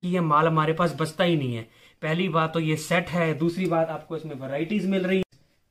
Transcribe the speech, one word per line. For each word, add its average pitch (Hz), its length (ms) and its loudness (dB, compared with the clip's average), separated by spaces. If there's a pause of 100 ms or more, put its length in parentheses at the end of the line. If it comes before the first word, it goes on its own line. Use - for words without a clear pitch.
ये 180 180 0
माल 156 240 4
हमारे 156 280 4
पास 160 260 0
बचता 160 240 -2
ही 175 120 4
नहीं 127 180 -2
है। 113 140 -8 (340)
पहली 165 280 0
बात 160 240 0
तो 165 60 -2
ये 156 180 0
set 175 300 0
है, 165 280 0
दूसरी 170 300 0
बात 165 240 2
आपको 156 260 -8
इसमें 151 200 -10
varieties 160 500 -4
मिल 185 200 0
रही 190 120 2
है। 185 60 0 (460)